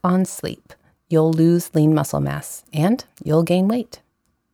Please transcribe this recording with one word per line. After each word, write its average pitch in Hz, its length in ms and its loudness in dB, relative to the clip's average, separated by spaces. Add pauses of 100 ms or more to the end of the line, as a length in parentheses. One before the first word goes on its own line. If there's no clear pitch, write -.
on 185 220 2
sleep, - 480 -12 (360)
you'll 160 220 2
lose 165 420 2
lean 156 200 4
muscle 147 260 -2
mass 143 440 -6 (100)
and 180 320 -2 (180)
you'll 160 200 2
gain 180 240 0
weight. 233 340 -6 (520)